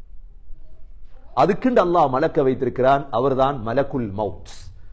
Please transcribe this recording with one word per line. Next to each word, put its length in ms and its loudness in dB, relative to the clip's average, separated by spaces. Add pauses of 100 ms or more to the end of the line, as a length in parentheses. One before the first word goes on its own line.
(1400)
அதுக்குண்டு 440 4
அல்லாஹ் 300 4
மலக்க 340 2
வைத்திருக்கிறான், 680 2
அவர்தான் 560 2
மலக்குல் 500 -2
மவுத். 560 -8 (200)